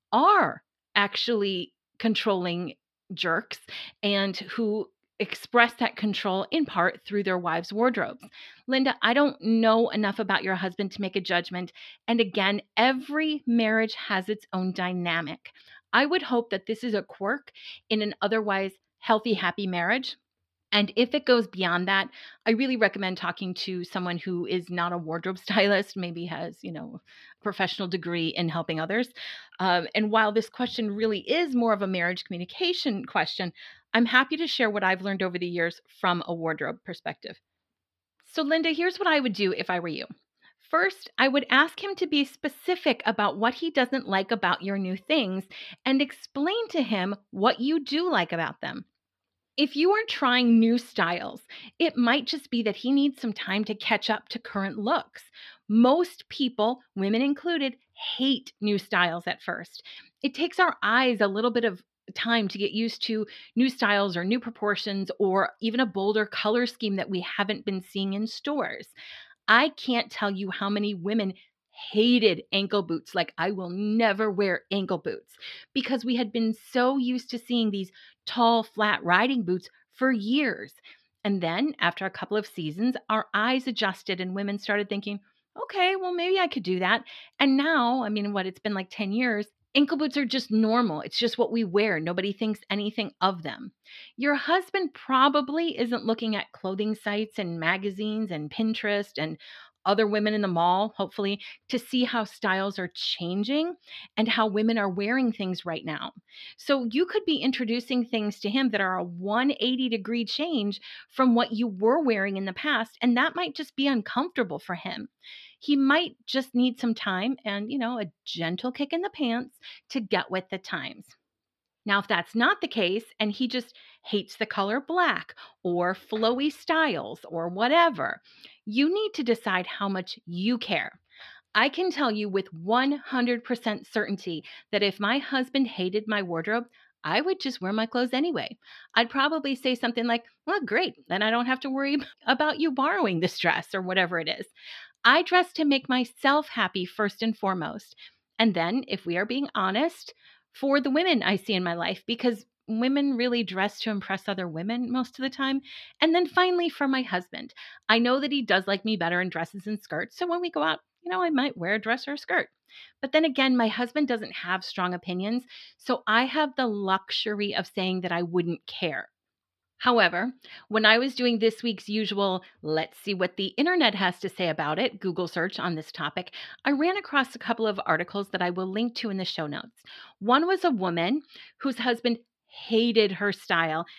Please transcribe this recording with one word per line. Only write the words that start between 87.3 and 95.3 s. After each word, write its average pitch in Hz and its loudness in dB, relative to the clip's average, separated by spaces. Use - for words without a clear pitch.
And 277 6
now, 262 2
I 214 -4
mean, 208 -2
what, 190 -2
it's 185 -10
been, 208 -2
like, 190 -4
ten 202 -4
years, 214 0
ankle 285 4
boots 285 -2
are 285 0
just 254 -4
normal. 220 2
It's - -8
just 233 0
what - 2
we 226 0
wear. 196 2
Nobody 180 -2
thinks 214 -2
anything 208 -4
of 185 2
them. - -10
Your 285 2
husband 359 0
probably 285 2